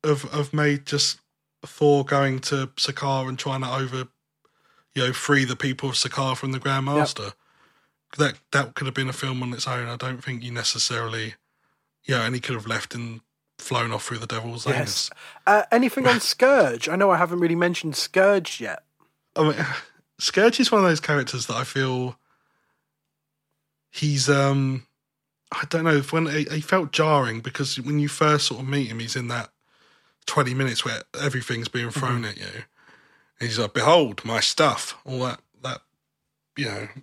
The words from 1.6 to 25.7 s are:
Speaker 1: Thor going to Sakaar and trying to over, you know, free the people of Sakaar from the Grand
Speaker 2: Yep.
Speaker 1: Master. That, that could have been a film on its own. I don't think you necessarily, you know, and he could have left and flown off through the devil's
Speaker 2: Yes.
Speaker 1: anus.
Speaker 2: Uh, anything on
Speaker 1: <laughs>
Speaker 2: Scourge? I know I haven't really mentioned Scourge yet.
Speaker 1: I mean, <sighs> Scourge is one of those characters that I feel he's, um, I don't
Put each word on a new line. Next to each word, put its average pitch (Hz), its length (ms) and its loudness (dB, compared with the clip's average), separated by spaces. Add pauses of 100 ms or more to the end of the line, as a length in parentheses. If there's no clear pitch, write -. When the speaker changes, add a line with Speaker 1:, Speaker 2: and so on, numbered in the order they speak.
Speaker 1:
Thor 143 400 4
going 139 360 0
to 135 260 -2 (100)
Sakaar 135 500 -2
and 123 100 -8
trying 135 240 -4
to 131 120 -4
over, 131 340 -6 (880)
you 131 120 0
know, 127 60 -2
free 139 320 2
the 123 100 -4
people 135 340 -4
of 123 60 -6
Sakaar 135 420 -2
from 135 140 -6
the 131 80 -4
Grand 135 260 -2
Speaker 2:
Yep. 143 100 0
Speaker 1:
Master. 110 380 -2 (840)
That, 143 180 2 (160)
that 139 240 0
could 143 100 -6
have 127 80 -6
been 131 160 -4
a 127 40 -8
film 131 280 -6
on 123 120 -6
its 117 140 -6
own. 123 200 -4
I 120 80 -8
don't 127 280 -8
think 120 200 -8
you 120 80 -10
necessarily, 113 840 -4 (720)
you 127 100 0
know, 117 60 0
and 117 140 -2
he 123 60 -6
could 131 120 -6
have 110 140 -8
left 113 260 -4
and 117 280 -10 (360)
flown 117 340 -2
off 107 140 -6
through 120 140 -8
the 113 80 -10
devil's 117 400 -6
Speaker 2:
Yes. 139 80 2
Speaker 1:
anus. 117 340 -2 (380)
Speaker 2:
Uh, 208 240 6
anything 247 360 2
on 240 120 6
Speaker 1:
<laughs> - 0 -
Speaker 2:
Scourge? 196 680 4
I 175 80 0
know 196 140 6
I 170 80 6
haven't 175 220 0
really 170 160 4
mentioned 170 400 0
Scourge 190 680 2
yet. 98 220 -8 (520)
Speaker 1:
I 160 80 4
mean, 156 220 2 (220)
<sighs> - 320 -20
Scourge 226 400 4
is 247 120 4
one 208 120 6
of 180 60 6
those 156 100 2
characters 135 480 -2
that - 80 -4
I 123 80 -2
feel 127 540 -2 (1700)
he's, 143 380 0
um, 139 560 2 (680)
I - 180 -6
don't 160 140 0